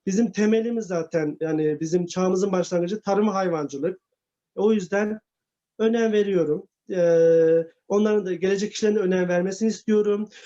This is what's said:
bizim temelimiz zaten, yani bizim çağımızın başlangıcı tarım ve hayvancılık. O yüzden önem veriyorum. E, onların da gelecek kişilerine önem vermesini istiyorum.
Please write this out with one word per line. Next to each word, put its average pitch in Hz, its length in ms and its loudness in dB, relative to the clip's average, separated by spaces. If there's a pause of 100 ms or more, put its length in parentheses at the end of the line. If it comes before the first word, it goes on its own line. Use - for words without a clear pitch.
bizim 196 260 0
temelimiz 220 540 0
zaten, 160 540 -4
yani 156 400 -2
bizim 170 260 -2
çağımızın 185 460 -2
başlangıcı 180 480 -2
tarım 202 280 0
ve - 20 2
hayvancılık. 165 720 -4 (540)
O 208 180 2
yüzden 214 480 -2 (580)
önem 226 340 2
veriyorum. 190 540 0 (240)
E, 185 100 -2 (880)
onların 208 380 0
da 185 80 -4
gelecek 190 380 -2
kişilerine 214 260 0
önem 185 300 0
vermesini 185 400 0
istiyorum. 208 600 0 (180)